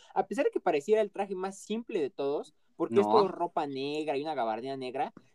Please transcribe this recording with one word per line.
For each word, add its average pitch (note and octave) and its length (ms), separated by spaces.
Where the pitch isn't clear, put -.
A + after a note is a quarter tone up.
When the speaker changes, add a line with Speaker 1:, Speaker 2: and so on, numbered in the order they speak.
Speaker 1:
A F#3+ 120
pesar A3+ 180
de A#4 60
que - 80
pareciera F#3 420
el G#3+ 100
traje G3 240
más F#3+ 240
simple A3+ 400
de C#3 100
todos, D3 440
porque - 240
es G#3 60
Speaker 2:
No. G#3 40
Speaker 1:
todo G#3+ 160
ropa E3+ 400
negra C#3+ 500
y C#3 60
una D#3 120
gabardina B2 420
negra, C3 360